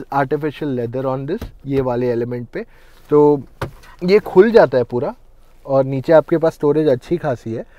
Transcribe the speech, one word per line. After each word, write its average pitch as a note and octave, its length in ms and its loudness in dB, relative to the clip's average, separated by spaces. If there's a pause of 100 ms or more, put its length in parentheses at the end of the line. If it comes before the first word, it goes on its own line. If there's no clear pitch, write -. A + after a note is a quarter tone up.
(140)
artificial C#3+ 680 -4
leather A#2+ 260 -6
on C3+ 260 -6
this, A3+ 140 -8 (200)
ये C3+ 160 -2
वाले B2 260 -2
एलिमेंट A#2+ 400 -4
पे, G3 180 -12 (440)
तो D3 320 4 (600)
ये G3 160 4
खुल G#3 320 4
जाता D#3 260 4
है A#2+ 60 2
पूरा C3+ 320 -6 (500)
और C3+ 180 2
नीचे C3+ 300 -2
आपके D#3+ 240 4
पास D#3 160 0
स्टोरेज D3+ 340 0
अच्छी C#3 300 -2
खासी A#2 360 -6
है। D#3+ 120 -10 (140)